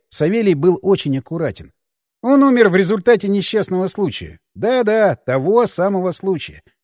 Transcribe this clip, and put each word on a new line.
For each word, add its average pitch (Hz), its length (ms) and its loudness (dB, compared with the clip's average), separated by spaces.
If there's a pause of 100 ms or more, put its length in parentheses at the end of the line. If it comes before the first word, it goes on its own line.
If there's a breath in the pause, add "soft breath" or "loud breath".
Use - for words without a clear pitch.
Савелий 196 460 0
был 165 260 0
очень 156 380 -2
аккуратен. 143 540 -8 (500)
Он 269 200 4
умер 240 280 4
в 170 60 0
результате 196 520 2
несчастного 190 580 -2
случая. 117 520 -6 (160)
Да-да, 214 600 0
того 165 520 0
самого 185 460 -2
случая. 180 500 -8 (220)